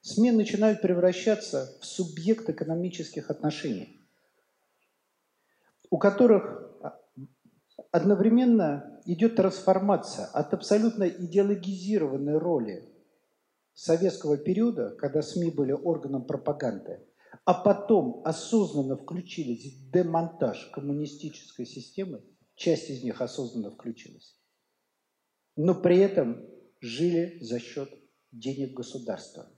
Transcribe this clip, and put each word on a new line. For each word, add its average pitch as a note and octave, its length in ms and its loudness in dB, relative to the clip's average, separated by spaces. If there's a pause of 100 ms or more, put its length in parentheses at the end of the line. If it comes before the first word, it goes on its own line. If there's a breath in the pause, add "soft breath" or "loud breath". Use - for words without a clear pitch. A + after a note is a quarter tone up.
сми A#3+ 300 4
начинают G#3+ 500 2
превращаться F3+ 1000 0
в - 40 -18
субъект E3+ 640 -2
экономических D#3+ 800 -6
отношений, - 720 -6 (1900)
у F3 80 0
которых G3+ 760 4 (1200)
одновременно G3+ 1120 4
идет F#3+ 300 2
трансформация F#3+ 920 2
от - 260 -2
абсолютно A3 500 2
идеологизированной F3+ 1300 0
роли A#2 500 -2 (880)
советского E3 640 0
периода, F3+ 580 0
когда C#3+ 260 -2
сми E3 300 -2
были C#3+ 220 0
органом C#3+ 520 -2
пропаганды, C3+ 800 -6 (400 soft breath)
а F3+ 80 4
потом F#3+ 720 2
осознанно D3+ 680 0
включились D#3 680 -8
в - 260 -18
демонтаж E3 840 0
коммунистической C#3+ 920 -8
системы, D3 580 -12 (320)
часть - 340 0
из C3 140 -10
них A#2+ 180 -6
осознанно A#2 480 -6
включилась, - 680 -16 (1160)
но F3 200 2
при F3 240 4
этом D#3 460 2 (340)
жили E3 640 -2
за A#2 180 -6
счет C#3 300 -10 (420)
денег B2+ 460 -8
государства. - 800 -12